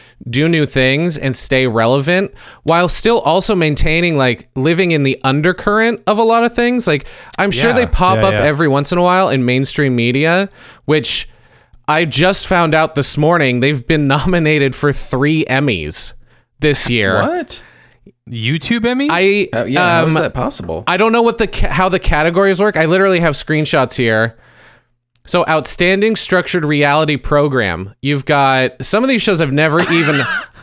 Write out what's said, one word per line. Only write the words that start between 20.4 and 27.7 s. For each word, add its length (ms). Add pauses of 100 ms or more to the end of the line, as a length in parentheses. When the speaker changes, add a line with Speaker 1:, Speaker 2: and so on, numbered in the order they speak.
Speaker 1:
I 80
don't 160
know 100
what 160
the 80
ca-, 220
how 200
the 120
categories 600
work. 160
I 100
literally 340
have 140
screenshots 600
here. 420 (920)
So, 200
outstanding 680
structured 500
reality 520
program. 840